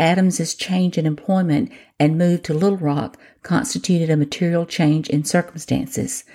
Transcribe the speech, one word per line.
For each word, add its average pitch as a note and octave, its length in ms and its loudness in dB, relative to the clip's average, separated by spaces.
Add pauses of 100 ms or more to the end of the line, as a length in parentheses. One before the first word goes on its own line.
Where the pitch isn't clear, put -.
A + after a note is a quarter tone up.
Adams's F3+ 540 2
change F#3 420 -2
in D#3+ 80 0
employment D#3 640 0 (280)
and D#3 180 4
move F3 240 2
to - 120 -4
Little F#3+ 260 0
Rock C#3+ 360 -2 (280)
constituted E3+ 640 -2
a D#3 80 4
material E3+ 480 0
change D#3 420 2
in D3+ 160 0
circumstances. - 1120 -4